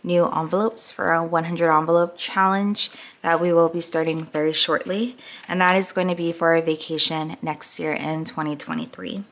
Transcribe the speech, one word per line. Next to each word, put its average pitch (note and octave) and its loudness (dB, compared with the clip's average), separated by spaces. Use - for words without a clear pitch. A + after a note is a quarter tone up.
new F3 4
envelopes F3 -2
for - 0
a E3 2
one E3 0
hundred E3+ 2
envelope E3+ 2
challenge G3 0
that E3 2
we F3 2
will E3 6
be E3+ -4
starting D#3+ -2
very D#3 -2
shortly. F#3+ 0
And F3+ -2
that F#3 6
is F#3+ 2
going F#3 0
to F3 0
be E3+ -2
for E3 2
a E3 4
vacation D#3 -2
next - -4
year D#3 -4
in D#3 -4
twenty D3+ -6
twenty-three. D#3 -8